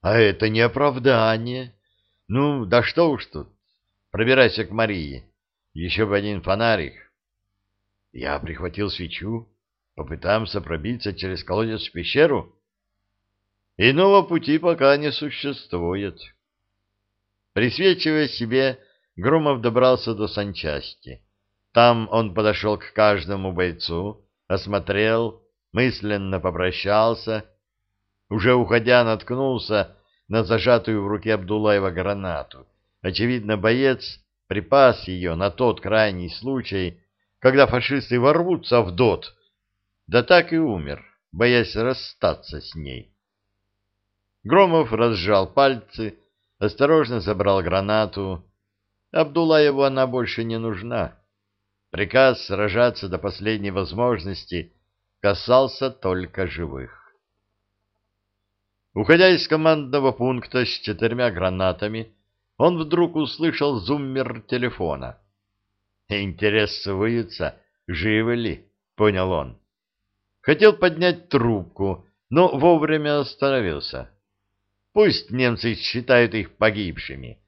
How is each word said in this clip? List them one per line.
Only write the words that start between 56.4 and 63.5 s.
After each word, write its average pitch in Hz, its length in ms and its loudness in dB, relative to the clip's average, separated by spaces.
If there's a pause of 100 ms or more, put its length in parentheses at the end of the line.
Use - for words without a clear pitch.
живых. 67 680 -12 (1800)
Уходя 170 360 6
из 175 180 2
командного 147 640 2
пункта 123 540 -2
с - 40 -6
четырьмя 117 600 -2
гранатами, 92 840 -2 (440)
он 170 200 2
вдруг 165 380 0
услышал 147 640 -2